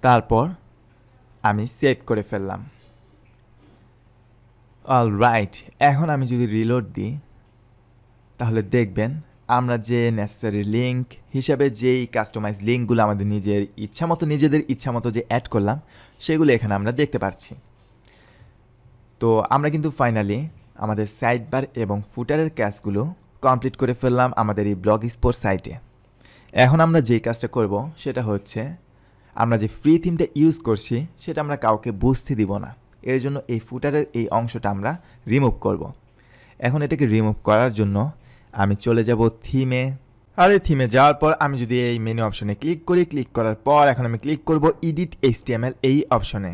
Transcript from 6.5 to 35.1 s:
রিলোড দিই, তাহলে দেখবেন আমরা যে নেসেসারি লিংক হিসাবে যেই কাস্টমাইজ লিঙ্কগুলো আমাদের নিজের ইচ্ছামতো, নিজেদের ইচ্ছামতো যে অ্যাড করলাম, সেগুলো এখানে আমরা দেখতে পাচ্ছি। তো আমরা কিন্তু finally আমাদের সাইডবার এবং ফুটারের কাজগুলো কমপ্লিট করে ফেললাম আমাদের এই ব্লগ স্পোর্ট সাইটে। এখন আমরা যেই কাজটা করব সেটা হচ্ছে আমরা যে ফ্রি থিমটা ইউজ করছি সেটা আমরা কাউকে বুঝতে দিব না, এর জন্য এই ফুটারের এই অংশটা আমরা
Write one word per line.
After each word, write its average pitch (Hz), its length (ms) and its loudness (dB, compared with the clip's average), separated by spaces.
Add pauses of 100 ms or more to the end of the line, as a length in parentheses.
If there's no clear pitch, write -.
রিলোড 117 280 0 (100)
দিই, 101 160 -6 (1300)
তাহলে 113 220 0 (160)
দেখবেন 107 340 0 (480)
আমরা 123 180 0 (120)
যে 120 120 2 (180)
নেসেসারি 104 440 -4 (140)
লিংক 123 280 -2 (320)
হিসাবে 135 300 2 (140)
যেই 127 220 2 (140)
কাস্টমাইজ 107 400 -4 (120)
লিঙ্কগুলো 120 380 2
আমাদের 101 280 0
নিজের 101 280 0 (240)
ইচ্ছামতো, 165 460 -2
নিজেদের 151 300 2 (100)
ইচ্ছামতো 120 440 -4
যে 117 140 -2
অ্যাড 120 140 0 (100)
করলাম, 107 240 2 (460)
সেগুলো 156 320 4
এখানে 110 220 -2
আমরা 104 220 -2
দেখতে 143 240 -2
পাচ্ছি। - 280 -8 (1700)
তো 117 80 2 (260)
আমরা 147 200 2
কিন্তু 156 140 -2 (100)
finally 110 420 0 (440)
আমাদের 107 220 -2 (120)
সাইডবার 120 440 -2 (220)
এবং 101 120 -2 (160)
ফুটারের 151 460 -2
কাজগুলো 104 440 -4 (420)
কমপ্লিট 127 360 2
করে 123 200 0
ফেললাম 127 280 2 (140)
আমাদের 107 300 0
এই 98 120 -2
ব্লগ 107 160 4 (140)
স্পোর্ট 120 300 0
সাইটে। 95 280 -2 (920)
এখন 139 220 4
আমরা 165 220 4
যেই 117 180 4
কাজটা 117 300 -4
করব 104 180 0 (280)
সেটা 131 280 -4
হচ্ছে 101 300 -6 (840)
আমরা 117 200 2
যে 107 60 -2 (100)
ফ্রি 156 240 4
থিমটা 170 240 0 (140)
ইউজ 160 160 4 (100)
করছি 110 300 -2 (260)
সেটা - 220 -8
আমরা 143 200 -4
কাউকে 110 260 0 (120)
বুঝতে 127 380 2
দিব 98 100 2 (140)
না, - 60 -18 (420)
এর 131 120 0
জন্য 143 120 -4 (180)
এই 113 120 -4
ফুটারের 147 380 -2 (160)
এই 113 60 -2 (120)
অংশটা 117 360 -4
আমরা 101 160 -4 (420)